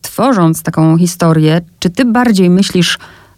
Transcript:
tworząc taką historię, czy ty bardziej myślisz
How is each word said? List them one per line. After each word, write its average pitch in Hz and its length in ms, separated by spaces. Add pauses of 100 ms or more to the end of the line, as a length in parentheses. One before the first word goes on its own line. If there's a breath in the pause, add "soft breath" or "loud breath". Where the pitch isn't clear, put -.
tworząc 185 600
taką 160 360
historię, 165 640 (180)
czy 185 120
ty 254 140
bardziej 220 460
myślisz 180 480 (400 loud breath)